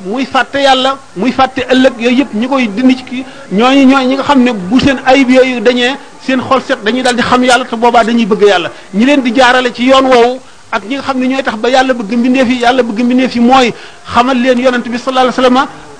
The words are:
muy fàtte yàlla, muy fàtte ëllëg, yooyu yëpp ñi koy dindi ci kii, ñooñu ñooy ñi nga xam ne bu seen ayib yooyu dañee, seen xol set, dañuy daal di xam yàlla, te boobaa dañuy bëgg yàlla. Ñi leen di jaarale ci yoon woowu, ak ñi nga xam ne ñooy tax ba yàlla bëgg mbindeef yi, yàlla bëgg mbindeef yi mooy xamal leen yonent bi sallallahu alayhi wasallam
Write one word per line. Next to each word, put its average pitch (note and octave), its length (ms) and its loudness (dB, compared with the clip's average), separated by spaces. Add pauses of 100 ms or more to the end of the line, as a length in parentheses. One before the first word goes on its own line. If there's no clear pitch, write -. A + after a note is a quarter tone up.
muy A#3+ 200 -6
fàtte B3+ 340 -4
yàlla, C4+ 380 0 (180)
muy A3+ 160 -2
fàtte C4 380 -2
ëllëg, C4 280 2
yooyu A#3+ 200 0
yëpp C#4 160 -2
ñi A3 140 -4
koy C4 200 -2
dindi B3+ 280 2
ci - 80 -14
kii, B3+ 200 -10 (280)
ñooñu C4 340 2
ñooy C4 200 4
ñi C4 80 -2
nga C#4 100 -4
xam C4+ 180 2
ne B3 100 0
bu G3+ 280 -2
seen C4 260 0
ayib C4 240 2
yooyu B3+ 300 2
dañee, B3 360 0 (280)
seen C4 160 -2
xol B3+ 220 0
set, B3+ 220 -4
dañuy A#3+ 180 -2
daal B3 140 0
di A#3+ 60 -2
xam B3 220 0
yàlla, B3 200 2
te A#3+ 120 -10
boobaa A#3 280 2
dañuy A#3 220 0
bëgg F#3+ 200 0
yàlla. F3 240 0 (240)
Ñi G#3 100 2
leen C#4+ 180 2
di A#3 120 -2
jaarale B3+ 380 2
ci A#3 120 -4
yoon C4 220 4
woowu, B3+ 320 2 (320)
ak G#3+ 140 -6
ñi A3 120 -8
nga C4+ 60 -8
xam C4+ 160 -4
ne B3+ 100 -2
ñooy C4+ 140 -2
tax A#3+ 140 -4
ba A3+ 140 -2
yàlla C4 240 2
bëgg A3 220 -8
mbindeef B3 320 2
yi, B3+ 120 0
yàlla B3 220 2
bëgg A3+ 200 -4
mbindeef B3+ 320 0
yi A#3+ 60 0
mooy B3 320 4 (340)
xamal B3 320 0
leen B3 200 0
yonent B3 300 0
bi A#3 100 -6
sallallahu B3+ 300 -2
alayhi B3 120 -4
wasallam B3+ 260 2 (340)